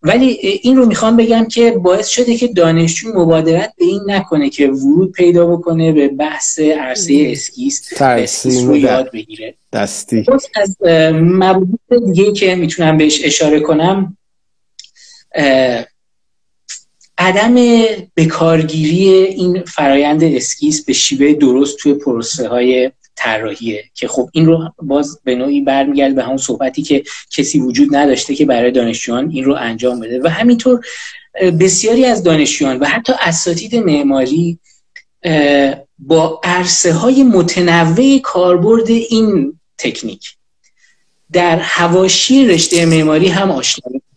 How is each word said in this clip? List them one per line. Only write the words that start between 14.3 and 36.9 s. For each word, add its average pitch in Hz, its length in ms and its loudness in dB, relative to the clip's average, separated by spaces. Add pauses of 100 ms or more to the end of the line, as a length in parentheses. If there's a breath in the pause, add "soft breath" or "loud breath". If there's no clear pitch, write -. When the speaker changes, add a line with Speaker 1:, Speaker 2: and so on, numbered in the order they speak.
Speaker 1:
اه، 131 500 0 (1300)
عدم 196 360 2 (640)
بکارگیری 160 920 0
این 190 540 2
فرایند 147 640 0
اسکیس 151 600 -2
به 135 80 -2
شیوهٔ 139 420 0
درست 143 420 0
توی 143 180 0
پروسه‌های 127 960 -2 (260)
طراحیه 110 680 -6 (100)
که - 140 -10
خب - 240 -6
این 160 140 2
رو 165 260 0 (100)
باز 143 420 -4
به 127 100 -2
نوعی 139 260 -2
برمیگرده 139 540 0
به 131 80 -2
همون 131 140 -4
صحبتی 131 460 -6
که 143 200 -2 (280 loud breath)
کسی 143 280 -2
وجود 135 380 0
نداشته 139 380 0
که 147 100 0
برای 123 260 2
دانشجویان 123 600 -4
این 131 140 -6
رو 139 100 2
انجام 123 460 -6
بده 117 220 -8
و 165 60 0
همینطور، 240 520 2 (540 loud breath)
اه، 185 160 0
بسیاری 190 540 2
از 233 180 0
دانشجویان 147 560 0
و 139 60 0
حتی 233 360 -2
اساتید 175 560 -4
معماری، 147 840 0 (640 loud breath)
اه، 143 520 0 (240)
با 160 460 0
عرصه‌های 180 800 0